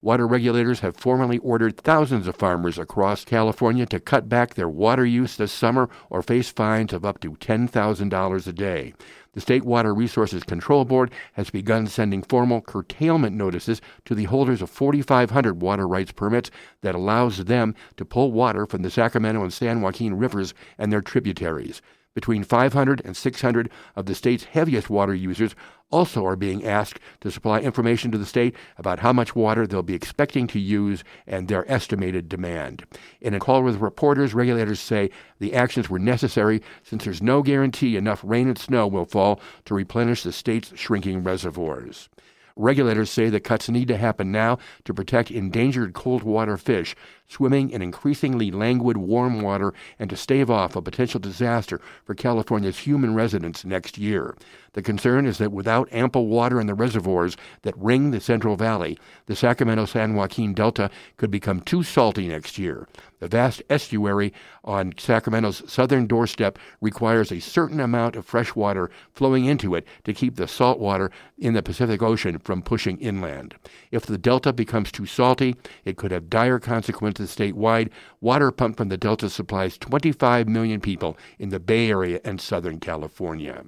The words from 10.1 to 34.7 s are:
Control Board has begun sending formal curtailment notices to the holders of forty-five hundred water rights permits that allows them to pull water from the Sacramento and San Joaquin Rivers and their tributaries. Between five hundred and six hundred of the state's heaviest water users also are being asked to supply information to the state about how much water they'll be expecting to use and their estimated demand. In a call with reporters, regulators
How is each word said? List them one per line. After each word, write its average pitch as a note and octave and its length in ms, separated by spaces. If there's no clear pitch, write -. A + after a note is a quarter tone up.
Control C3+ 440
Board B2+ 260
has - 180
begun A2 340
sending G2+ 380
formal B2 380
curtailment C#3 760
notices G2+ 440
to A#2+ 100
the G#2+ 80
holders B2 400
of F2+ 80
forty-five C#3 580
hundred G#2+ 320
water G2 260
rights F#2 260
permits A2+ 360
that F#2 140
allows G2+ 500
them A2 300
to - 60
pull B2 280
water A2 340
from G2 160
the F#2 80
Sacramento A2 540
and F2+ 100
San A#2 280
Joaquin G2 360
Rivers G2+ 380
and G#2 120
their G#2 120
tributaries. E2 760
Between A2 300
five B2 300
hundred C3+ 320
and F#2 100
six - 260
hundred A#2+ 280
of G2 100
the F#2+ 100
state's B2 280
heaviest D#3 460
water G2 260
users F#2 400
also D3+ 340
are F#2+ 100
being G2 300
asked G#2+ 340
to G2+ 100
supply A2 280
information A#2 520
to A2 60
the G2+ 80
state B2 300
about F2+ 220
how A#2+ 140
much B2 220
water A2+ 300
they'll F#2+ 160
be F2+ 120
expecting B2+ 540
to G#2+ 120
use G2+ 440
and F#2 220
their F#2+ 240
estimated F#2 560
demand. E2+ 560
In G#2+ 120
a G2+ 60
call C3 240
with A2+ 180
reporters, C#3 520
regulators A#2 460